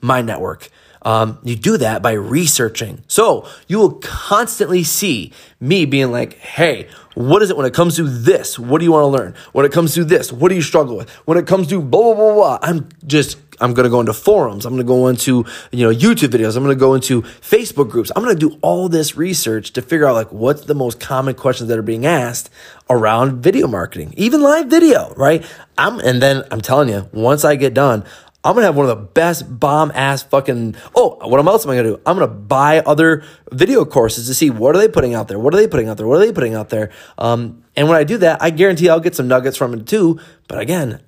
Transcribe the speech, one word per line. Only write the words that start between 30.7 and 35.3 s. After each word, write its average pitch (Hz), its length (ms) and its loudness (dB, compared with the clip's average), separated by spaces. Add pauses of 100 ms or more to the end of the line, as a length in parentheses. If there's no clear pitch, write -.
oh, 226 300 2
what 123 140 2
am, 151 80 4
else 220 180 2
am 139 60 -4
I 127 60 0
gonna 113 120 0
do? 101 160 -6
I'm 180 120 0
gonna 147 100 0
buy 131 520 0
other 156 440 2 (300)
video 190 320 2
courses 117 420 0
to 131 60 -4
see 151 160 0
what 123 260 2
are 190 40 4
they 220 100 6
putting 127 240 0
out 117 160 -6
there? 98 100 -8